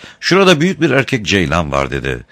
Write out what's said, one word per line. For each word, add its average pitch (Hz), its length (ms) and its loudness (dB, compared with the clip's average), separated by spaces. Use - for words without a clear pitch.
"Şurada 180 400 4
büyük 165 200 0
bir 156 100 0
erkek 123 360 0
ceylan 80 460 0
var." 69 180 -2
dedi. 64 420 -6